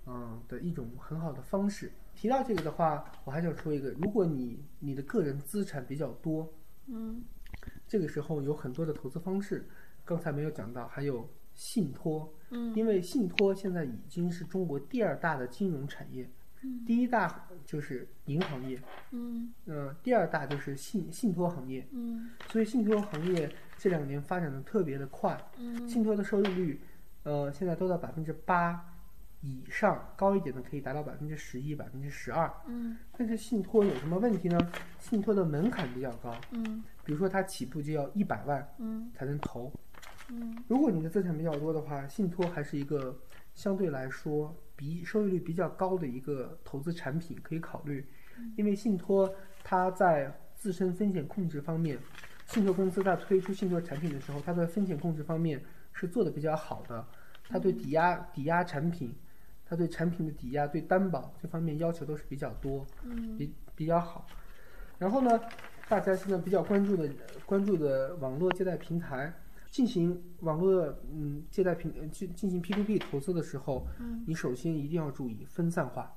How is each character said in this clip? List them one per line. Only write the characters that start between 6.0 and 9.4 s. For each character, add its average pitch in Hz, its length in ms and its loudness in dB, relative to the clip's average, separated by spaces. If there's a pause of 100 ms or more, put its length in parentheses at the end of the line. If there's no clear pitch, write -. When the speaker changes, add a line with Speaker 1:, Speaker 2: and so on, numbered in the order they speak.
Speaker 1:
多， 160 280 -2 (360)
Speaker 2:
嗯。 226 360 -6 (640)
Speaker 1:
这 220 120 2
个 156 100 4
时 151 120 -2
候 151 200 -2
有 143 140 0
很 131 180 -4
多 160 140 -2
的 151 60 0
投 - 160 -6
资 165 120 -6
方 190 200 0